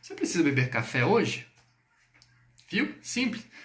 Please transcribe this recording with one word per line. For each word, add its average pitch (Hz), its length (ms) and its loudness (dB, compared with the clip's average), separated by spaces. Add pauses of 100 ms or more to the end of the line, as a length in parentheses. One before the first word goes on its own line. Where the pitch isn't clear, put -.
Você - 140 -14
precisa 294 280 -2
beber 127 280 2
café 123 340 0
hoje? 202 420 2 (1200)
Viu? 208 320 -2
Simples. - 420 -4 (200)